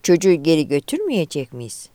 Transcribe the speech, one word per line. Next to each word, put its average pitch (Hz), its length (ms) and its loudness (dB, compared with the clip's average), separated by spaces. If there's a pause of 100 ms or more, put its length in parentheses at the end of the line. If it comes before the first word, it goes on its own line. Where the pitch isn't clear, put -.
"Çocuğu 175 300 4
geri 156 340 2
götürmeyecek 170 840 -4
miyiz?" 120 420 -14